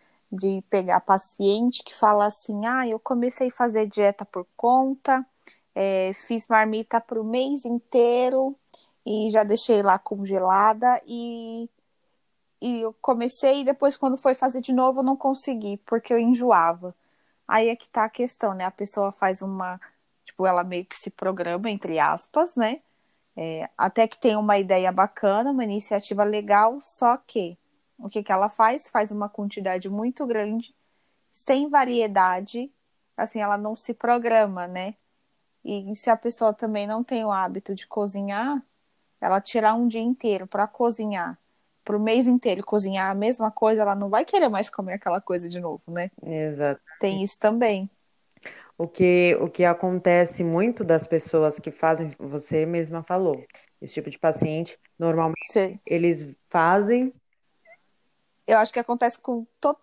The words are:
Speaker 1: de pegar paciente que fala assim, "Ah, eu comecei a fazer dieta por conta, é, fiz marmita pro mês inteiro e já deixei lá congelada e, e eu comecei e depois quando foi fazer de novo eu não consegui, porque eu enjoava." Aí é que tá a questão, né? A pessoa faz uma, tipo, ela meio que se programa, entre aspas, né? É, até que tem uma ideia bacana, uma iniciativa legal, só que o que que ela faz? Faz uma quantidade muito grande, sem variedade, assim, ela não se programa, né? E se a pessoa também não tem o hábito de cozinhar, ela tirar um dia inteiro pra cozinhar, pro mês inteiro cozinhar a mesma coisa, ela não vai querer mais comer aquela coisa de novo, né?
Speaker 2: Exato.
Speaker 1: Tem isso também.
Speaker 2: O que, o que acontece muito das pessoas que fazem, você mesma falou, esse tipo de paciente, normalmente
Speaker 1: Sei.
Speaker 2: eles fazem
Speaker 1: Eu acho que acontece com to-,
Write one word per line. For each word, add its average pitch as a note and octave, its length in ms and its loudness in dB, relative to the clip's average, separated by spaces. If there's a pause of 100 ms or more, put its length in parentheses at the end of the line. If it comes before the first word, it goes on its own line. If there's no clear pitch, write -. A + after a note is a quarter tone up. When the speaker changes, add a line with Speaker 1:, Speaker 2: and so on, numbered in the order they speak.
(320)
Speaker 1:
de F#3+ 380 -4
pegar F#3 320 2
paciente G3+ 800 0
que - 120 -20
fala G#3 320 4
assim, G#3 380 -6
"Ah, B3+ 220 -2
eu A3+ 120 -4
comecei B3 500 -2
a - 20 -4
fazer A3 360 0
dieta G3+ 380 2
por - 220 -10 (100)
conta, C4 680 2 (500)
é, F#3+ 380 0
fiz - 340 -6
marmita A3 540 2
pro A3 220 -6
mês B3+ 420 -2
inteiro B3 880 2 (500)
e G#3+ 260 -2
já G#3+ 120 4
deixei G#3 400 2
lá G3 160 6
congelada G3+ 1080 2
e, A#3 600 -10 (920)
e A#3 200 -4
eu A3+ 200 -4
comecei C4 600 0
e B3+ 40 -6
depois C#4 320 0
quando C4+ 200 0
foi C4 180 2
fazer B3+ 260 -2
de C4 120 -2
novo B3+ 260 2
eu C4+ 40 0
não C4+ 140 2
consegui, B3 680 -4
porque A#3 280 -2
eu A#3 60 4
enjoava." F#3 760 2 (520)
Aí A3+ 220 4
é A#3 60 -2
que - 140 -16
tá A3 160 0
a A3 40 -4
questão, A#3+ 460 -4
né? F#3 100 -6
A F#3+ 60 -4
pessoa G3+ 400 -4
faz F#3+ 300 -2
uma, F#3+ 380 -8 (460)
tipo, - 220 -4
ela F3+ 160 2
meio F3+ 220 -6
que - 120 -14
se - 140 -10
programa, F#3 600 -4
entre F3 280 -4
aspas, E3+ 580 0
né? A#3 240 0 (560)
É, D#3+ 400 -8
até G3 300 2
que - 120 -20
tem A3 180 2
uma G#3 220 4
ideia F#3 320 2
bacana, G3+ 600 2
uma B3+ 120 0
iniciativa G3+ 600 -2
legal, G#3 580 2
só B3 360 0
que F3 400 -6 (400)
o A#3 120 -14
que G#3 140 -6
que - 80 -6
ela G3 180 2
faz? A#3 400 2
Faz G#3+ 220 0
uma G#3 180 -6
quantidade F#3+ 600 -6
muito A3+ 380 -4
grande, A3 480 -4 (560)
sem C#4+ 380 0
variedade, A#3 1040 0 (460)
assim, A3 240 -6
ela G#3 160 0
não G#3+ 180 -6
se - 180 -10
programa, A3+ 760 0
né? F#3 280 -8 (680)
E G3+ 300 -8
se - 140 -2
a A3+ 80 4
pessoa A#3 360 0
também G#3+ 340 -4
não A3 160 -4
tem A3+ 220 -4
o G#3+ 60 -2
hábito F#3+ 440 -4
de - 120 -14
cozinhar, G3+ 720 -4 (600)
ela F#3+ 200 2
tirar A3 340 2
um A#3+ 120 2
dia A3+ 140 -2
inteiro A3 460 -2
pra G#3 200 -2
cozinhar, G#3 720 -4 (480)
pro G#3 140 -2
mês A3+ 280 2
inteiro A#3 380 2
cozinhar F#3+ 460 -2
a G3 40 -4
mesma A3 360 0
coisa, A3 320 2
ela G3+ 120 2
não G3+ 140 -4
vai A3+ 160 2
querer F4 240 2
mais G3+ 200 -2
comer F#3 260 -8
aquela G3 260 -2
coisa F3 280 -6
de F3 100 -10
novo, E3+ 300 -8
né? F3 220 -6 (120)
Speaker 2:
Exato. D3+ 580 -4 (180)
Speaker 1:
Tem G3 240 0
isso G3+ 160 -6
também. G#3+ 500 2 (880)
Speaker 2:
O E3 100 -4
que, F3+ 520 4
o E3+ 100 0
que - 140 0
acontece F3 800 2
muito G3 400 0
das D#3+ 240 2
pessoas D#3 520 0
que - 120 -12
fazem, D#3+ 460 -2
você D3 480 -4
mesma E3 380 -4
falou, F3 420 -2 (360)
esse C3+ 140 -16
tipo D3 140 -8
de - 80 -14
paciente, D#3+ 600 -2 (180)
normalmente E3 540 0
Speaker 1:
Sei. F#3+ 340 0
Speaker 2:
eles E3 480 0 (160)
fazem G#3 640 2 (1300)
Speaker 1:
Eu A3 100 6
acho A3 160 2
que B3 60 -2
acontece A#3+ 400 -2
com A#3 260 -6 (160)
to-, D4 220 2